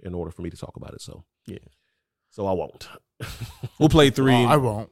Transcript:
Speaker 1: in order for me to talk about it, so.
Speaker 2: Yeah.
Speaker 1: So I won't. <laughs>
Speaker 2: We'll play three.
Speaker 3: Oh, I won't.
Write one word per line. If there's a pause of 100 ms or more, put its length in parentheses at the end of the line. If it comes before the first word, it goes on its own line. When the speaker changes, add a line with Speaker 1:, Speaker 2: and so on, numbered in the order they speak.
Speaker 1:
in
order
for
me
to
talk
about
it,
so. (220)
Speaker 2:
Yeah. (760)
Speaker 1:
So
I
won't. (340)
<laughs> (540)
Speaker 2:
We'll
play
three.
Speaker 3:
Oh,
I
won't.